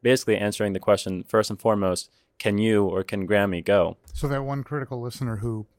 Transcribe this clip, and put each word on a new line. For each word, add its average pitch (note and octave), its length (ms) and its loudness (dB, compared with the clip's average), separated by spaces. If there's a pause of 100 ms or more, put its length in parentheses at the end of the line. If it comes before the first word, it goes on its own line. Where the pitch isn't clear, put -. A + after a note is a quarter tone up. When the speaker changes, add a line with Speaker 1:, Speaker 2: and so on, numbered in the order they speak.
Speaker 1:
basically A#2 360 4
answering G#2 360 0
the F#2+ 60 -4
question, F#2+ 440 2
first A2 260 2
and G#2 100 -8
foremost, G2 520 0 (260)
"Can G2+ 200 0
you G#2+ 280 4
or F#2+ 180 -2
can G2 240 -6
Grammy G2 360 2
go?" F2+ 340 2 (160)
Speaker 2:
So - 140 -6
that C#3 160 -4
one C#3 200 -6
critical C3 380 -8
listener A#2+ 360 -6
who A2 280 -6 (140)